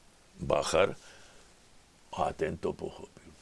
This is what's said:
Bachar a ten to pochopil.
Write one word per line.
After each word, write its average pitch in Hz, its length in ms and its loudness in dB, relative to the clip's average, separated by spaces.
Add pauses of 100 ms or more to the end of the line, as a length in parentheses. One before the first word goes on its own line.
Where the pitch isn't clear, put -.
(400)
Bachar 76 560 4 (1200)
a - 160 2
ten - 240 -2
to 87 160 -2
pochopil. - 560 -10 (140)